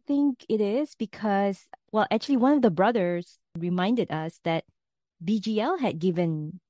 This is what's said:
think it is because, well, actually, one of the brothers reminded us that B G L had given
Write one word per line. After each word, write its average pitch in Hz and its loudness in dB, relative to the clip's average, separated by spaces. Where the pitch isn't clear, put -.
think 285 0
it 214 0
is 220 -2
because, 202 -2
well, 214 2
actually, 262 0
one 262 4
of 285 2
the 233 6
brothers 180 0
reminded 180 0
us 160 -6
that 165 -2
B 208 0
G 208 -2
L 339 0
had 220 -2
given 165 -2